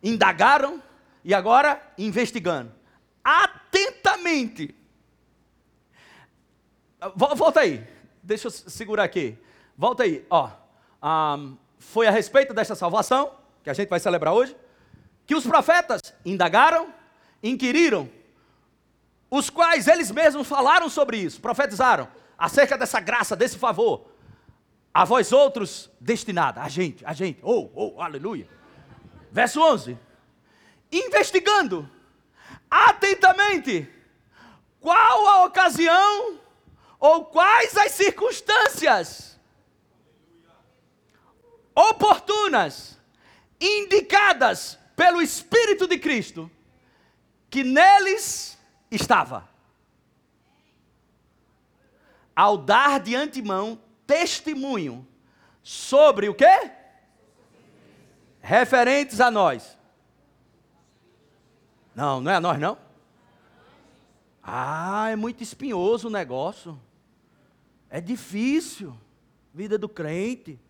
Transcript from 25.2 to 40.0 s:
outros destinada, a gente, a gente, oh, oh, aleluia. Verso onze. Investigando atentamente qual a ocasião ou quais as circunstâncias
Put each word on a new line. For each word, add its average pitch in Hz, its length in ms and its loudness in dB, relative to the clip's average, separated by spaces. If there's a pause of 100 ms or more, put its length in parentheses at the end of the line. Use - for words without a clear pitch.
outros 269 580 0 (100)
destinada, 160 640 -4
a 147 60 -12
gente, 143 360 -8
a 151 80 -10
gente, 160 300 -8
oh, 196 320 -4
oh, 202 260 -10
aleluia. 160 480 -10 (840)
Verso 240 300 -2
onze. 135 380 0 (920)
Investigando 370 1000 -2 (800)
atentamente 370 1200 2 (880)
qual 440 460 4
a 392 180 8
ocasião 370 960 0 (600)
ou 311 240 6
quais 427 520 2
as 415 160 2
circunstâncias 403 1500 -2 (2250)